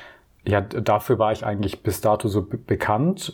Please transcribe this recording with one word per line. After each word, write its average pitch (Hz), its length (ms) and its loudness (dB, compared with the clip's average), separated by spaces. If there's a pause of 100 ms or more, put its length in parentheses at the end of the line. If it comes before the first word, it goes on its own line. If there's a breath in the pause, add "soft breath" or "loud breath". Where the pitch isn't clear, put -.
(440 loud breath)
ja, 104 160 2
d-, 98 220 -4
dafür 104 380 2
war 107 100 4
ich 107 160 -2
eigentlich 101 380 -4
bis 98 160 -2
dato 107 260 2
so 101 160 0
be-, 117 140 -8
bekannt 143 760 0